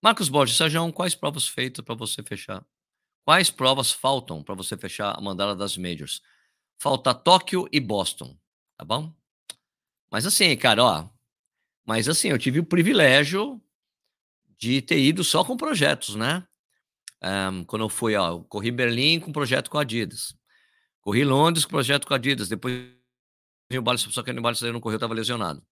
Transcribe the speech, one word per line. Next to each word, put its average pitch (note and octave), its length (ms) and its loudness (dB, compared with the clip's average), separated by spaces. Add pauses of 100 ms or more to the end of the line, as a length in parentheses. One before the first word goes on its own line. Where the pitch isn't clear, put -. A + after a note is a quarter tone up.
Marcos G#3 260 4
Borges, C3 300 4
Sérgio, D#3+ 340 0
quais F3+ 240 -2
provas D3+ 320 -4
feitas B2+ 380 -6
pra A#2 100 -6
você A2+ 260 -8
fechar? G2+ 440 -12 (580)
Quais E3+ 260 4
provas C3 440 2
faltam A#2+ 500 -2
pra G2 100 -10
você F#2+ 220 -8
fechar G2+ 420 -6
a - 40 -12
mandala G2+ 340 -2
das F#2+ 220 -6
majors? F2 440 -8 (560)
Falta C3 360 0
Tóquio F3+ 580 4
e D3 80 2
Boston, F#2+ 580 -6 (400)
tá - 60 -16
bom? C#3+ 320 -6 (960)
Mas A2+ 140 -2
assim, F#3 320 2
cara, A#2 260 4
ó, F2+ 260 2 (760)
mas A2+ 220 -2
assim, E3+ 200 0
eu C#3 100 2
tive C3 200 0
o E3+ 60 -2
privilégio E3+ 960 4 (960)
de B2+ 240 0
ter D#3+ 180 2
ido D#3+ 240 4
só F3 200 2
com B3+ 120 -2
projetos, D3+ 600 0
né? C#3+ 280 -2 (800)
Ahn, F#2+ 420 -4
quando A2 200 -4
eu A2 60 -2
fui, A2 260 0
ó, F#2 140 2
eu E2+ 160 -8
corri G#2 260 -6
Berlim B2+ 480 2
com D#3+ 120 -12
projeto C3+ 380 -2
com - 80 -4
Adidas. A#2 580 -4 (640)
Corri A#2 240 2
Londres D3 400 4
com - 60 -4
projeto C#3 380 0
com C#3 80 0
Adidas. A#2+ 340 0
Depois B2 420 -6 (800)
New B2+ 120 -4
Balance, A#2+ 280 0
só B2 120 -4
que B2+ 80 -8
a - 20 -6
New B2 80 -6
Balance A#2 240 -2
eu A#2 80 -2
não A#2 80 -6
corri, A2 140 -2
eu A2 40 -4
tava A2+ 140 -4
lesionado. A2 580 -4